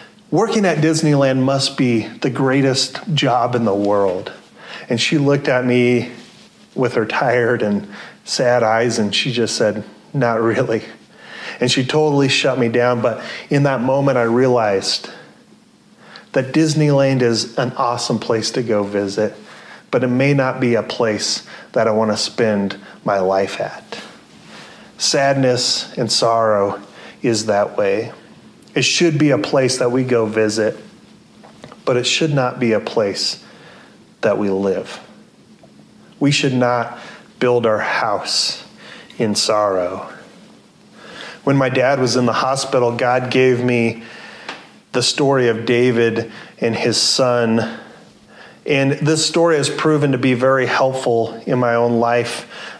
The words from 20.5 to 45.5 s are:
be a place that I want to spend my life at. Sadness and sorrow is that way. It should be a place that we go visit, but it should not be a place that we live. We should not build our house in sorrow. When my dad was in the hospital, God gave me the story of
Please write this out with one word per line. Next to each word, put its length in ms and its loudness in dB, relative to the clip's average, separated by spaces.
be 160 2
a 80 0
place 640 -4
that 140 2
I 40 2
want 200 2
to 60 -2
spend 600 -2
my 160 0
life 400 0
at. 400 -10
Sadness 1000 0
and 140 -2
sorrow 680 2
is 260 0
that 300 0
way. 340 0
It 80 0
should 340 2
be 140 4
a 60 4
place 420 0
that 120 2
we 120 0
go 220 2
visit, 520 0
but 140 0
it 80 -2
should 280 0
not 260 -2
be 140 2
a 60 2
place 640 -4
that 160 2
we 120 -2
live. 500 -2
We 120 2
should 220 0
not 460 0
build 260 2
our 140 2
house 840 -4
in 160 0
sorrow. 760 -2
When 100 4
my 140 4
dad 300 2
was 180 0
in 80 2
the 80 2
hospital, 640 0
God 360 0
gave 320 4
me 400 0
the 100 0
story 460 2
of 180 0